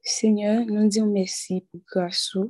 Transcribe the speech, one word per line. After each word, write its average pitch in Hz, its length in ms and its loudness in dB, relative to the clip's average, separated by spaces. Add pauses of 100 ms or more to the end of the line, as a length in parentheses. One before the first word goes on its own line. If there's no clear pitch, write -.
(100)
Seigneur, 214 540 2
nous 214 240 2
disons 214 160 2
merci 190 680 -2
pour 175 160 -18
grâce. - 480 -4 (160)